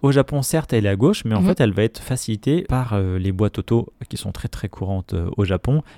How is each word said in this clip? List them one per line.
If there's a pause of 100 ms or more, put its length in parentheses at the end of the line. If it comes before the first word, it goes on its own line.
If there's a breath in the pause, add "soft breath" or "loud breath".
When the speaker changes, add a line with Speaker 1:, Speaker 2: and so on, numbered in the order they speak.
Speaker 1:
au
Japon,
certes,
elle
est
à
gauche,
mais
en
Speaker 2:
Mhm.
Speaker 1:
fait,
elle
va
être
facilitée
par,
euh,
les
boîtes
auto (180)
qui
sont
très,
très
courantes,
euh,
au
Japon, (160 loud breath)